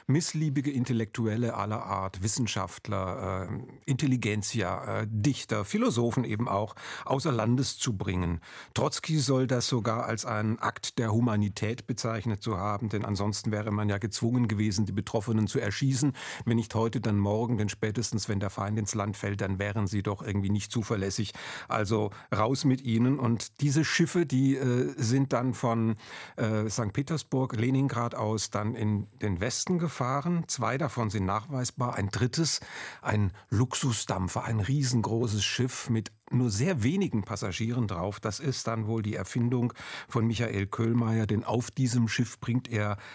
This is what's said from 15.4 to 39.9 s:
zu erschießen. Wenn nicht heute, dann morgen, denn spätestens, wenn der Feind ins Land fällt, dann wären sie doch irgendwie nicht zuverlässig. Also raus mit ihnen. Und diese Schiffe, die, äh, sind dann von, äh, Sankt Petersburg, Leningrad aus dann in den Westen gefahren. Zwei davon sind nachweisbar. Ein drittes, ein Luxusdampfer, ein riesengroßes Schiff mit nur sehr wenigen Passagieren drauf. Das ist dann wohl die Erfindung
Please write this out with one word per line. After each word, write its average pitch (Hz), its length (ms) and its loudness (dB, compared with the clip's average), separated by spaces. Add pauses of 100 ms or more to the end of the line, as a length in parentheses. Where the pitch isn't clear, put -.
zu - 140 -2
erschießen. 131 520 2 (320)
Wenn 117 120 2
nicht 110 180 -2
heute, 113 260 2
dann 104 200 2
morgen, 110 360 2
denn 104 120 0
spätestens, 110 600 -2
wenn 98 120 0
der 98 100 -2
Feind 107 300 -2
ins 110 160 -2
Land 104 200 -2
fällt, 101 260 -2
dann 98 180 -2
wären 101 260 0
sie 101 160 -2
doch 101 200 -2
irgendwie 98 280 0
nicht 104 220 0
zuverlässig. 101 640 -2 (340)
Also 104 420 2 (260)
raus 117 280 2
mit 131 180 4
ihnen. 123 380 4
Und 117 400 0
diese 147 240 4
Schiffe, 170 420 4
die, 135 300 4
äh, 127 400 2
sind 135 360 2
dann 123 220 2
von, 113 400 2 (400)
äh, 110 340 0
Sankt 104 260 -2
Petersburg, 139 600 0
Leningrad 120 600 2
aus 107 340 0
dann 107 240 -2
in 107 320 0 (160)
den 98 180 -2
Westen 131 380 0
gefahren. 156 720 0
Zwei 120 300 0
davon 120 320 0
sind 101 160 0
nachweisbar. 120 680 -2
Ein 101 140 -2
drittes, 143 520 0 (420)
ein 104 280 2 (200)
Luxusdampfer, 107 920 0
ein 113 160 0
riesengroßes 113 840 2
Schiff - 460 -2
mit 110 200 0 (180)
nur 123 220 2
sehr 127 320 0
wenigen 143 400 2
Passagieren 110 640 -2
drauf. 95 320 -4
Das 110 220 -4
ist 135 260 -2
dann 113 220 -2
wohl 113 140 0
die 101 120 -2
Erfindung 120 580 0 (360)